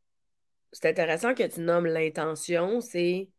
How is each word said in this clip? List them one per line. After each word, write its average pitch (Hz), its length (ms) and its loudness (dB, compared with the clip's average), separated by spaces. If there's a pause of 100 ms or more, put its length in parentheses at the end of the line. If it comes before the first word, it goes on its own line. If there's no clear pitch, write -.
(720)
c'est - 180 0
intéressant 165 440 0
que 247 140 0
tu - 140 -8
nommes 170 240 4
l'intention, 165 960 0
c'est 180 580 -2